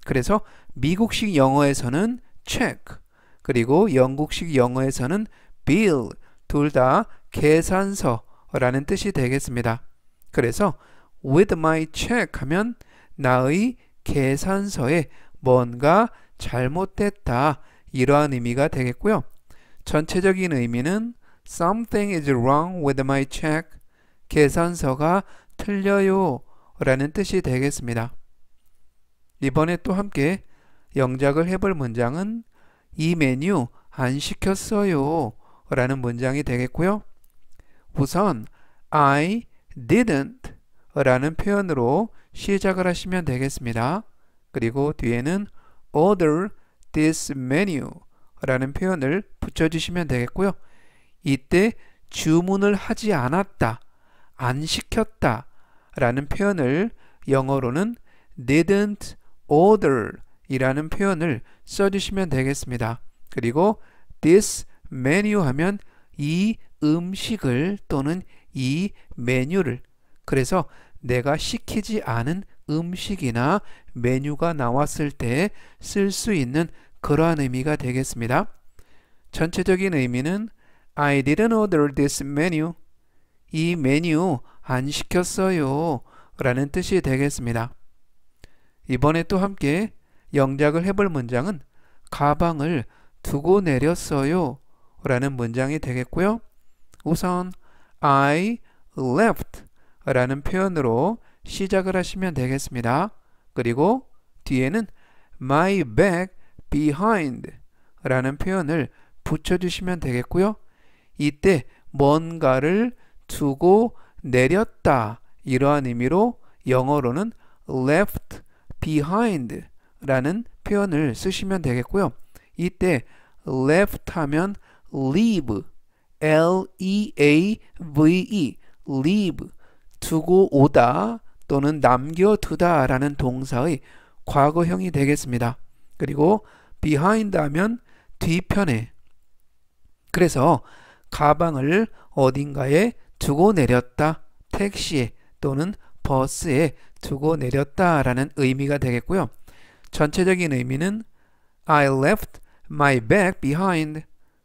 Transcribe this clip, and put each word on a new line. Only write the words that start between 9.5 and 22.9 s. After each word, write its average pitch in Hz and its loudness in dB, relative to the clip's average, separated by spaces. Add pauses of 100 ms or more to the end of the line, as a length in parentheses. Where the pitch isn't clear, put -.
그래서 139 0 (500)
with 170 4
my 160 0
check 233 -2 (120)
하면 190 -2 (400)
나의 139 2 (280)
계산서에 151 0 (320)
뭔가 131 4 (300)
잘못됐다, 143 -2 (300)
이러한 143 4
의미가 123 0
되겠고요. 139 0 (640)
전체적인 185 0
의미는 139 -2 (320)
"Something 202 -2
is 143 0
wrong 147 2
with 135 0